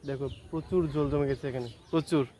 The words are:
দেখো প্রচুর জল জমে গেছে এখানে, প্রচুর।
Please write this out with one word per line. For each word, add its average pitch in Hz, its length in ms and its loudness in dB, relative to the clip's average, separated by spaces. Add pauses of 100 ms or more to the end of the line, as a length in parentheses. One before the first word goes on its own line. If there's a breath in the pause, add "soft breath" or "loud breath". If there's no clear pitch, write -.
দেখো 135 180 -4 (240)
প্রচুর 165 300 0 (140)
জল 147 180 2
জমে 143 180 2
গেছে 135 200 -2
এখানে, 123 180 -4 (220)
প্রচুর। 156 340 4 (160)